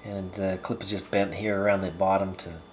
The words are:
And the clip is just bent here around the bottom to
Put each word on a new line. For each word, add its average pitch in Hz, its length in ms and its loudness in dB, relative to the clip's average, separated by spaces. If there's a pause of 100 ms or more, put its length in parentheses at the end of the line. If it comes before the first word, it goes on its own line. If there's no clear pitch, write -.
And 98 300 -6
the 95 280 -2
clip - 220 -4
is 95 60 -6
just 98 200 -4
bent 101 260 2
here 101 260 0
around 101 200 4
the 90 100 -2
bottom 95 440 2
to - 140 -12 (240)